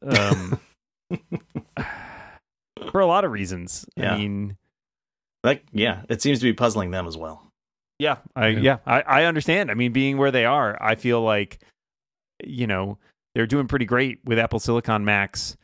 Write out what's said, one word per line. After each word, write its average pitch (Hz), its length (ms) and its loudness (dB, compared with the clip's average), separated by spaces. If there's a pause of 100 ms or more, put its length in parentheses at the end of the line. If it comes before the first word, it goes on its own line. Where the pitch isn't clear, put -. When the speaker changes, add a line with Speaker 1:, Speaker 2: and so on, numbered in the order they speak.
Speaker 1:
um, 98 580 0 (500)
Speaker 2:
<laughs> 175 100 -6 (560)
Speaker 1:
<sighs> - 1120 -16
for 190 100 2
a 190 60 4
lot 190 180 4
of 151 80 0
reasons. 92 540 -6 (100)
Speaker 2:
Yeah. 92 180 -2
Speaker 1:
I 98 40 0
mean, 101 380 -4 (880)
Speaker 2:
Like, 143 280 0
yeah, 101 360 0
it 117 140 -2
seems 143 180 2
to 123 40 0
be 117 80 4
puzzling 107 380 0
them 90 160 -4
as 80 100 -10
well. 80 260 -12 (560)
Speaker 1:
Yeah, 143 180 0 (180)
I, 113 140 2
Speaker 3:
Yeah. 110 120 2
Speaker 1:
yeah, 131 160 4 (100)
I, 127 160 4
I 139 220 4
understand. 160 460 2
I 104 40 -2
mean, 120 180 0
being 135 260 0
where 139 120 4
they 123 140 2
are, 120 380 2
I 110 140 2
feel 120 260 0
like, 104 380 0 (840)
you 123 220 -4
know, 98 320 -2 (360)
they're 117 120 2
doing 131 220 0
pretty 127 180 0
great 123 380 0
with 117 140 0
Apple 113 200 0
Silicon 113 460 0
Macs 101 600 -2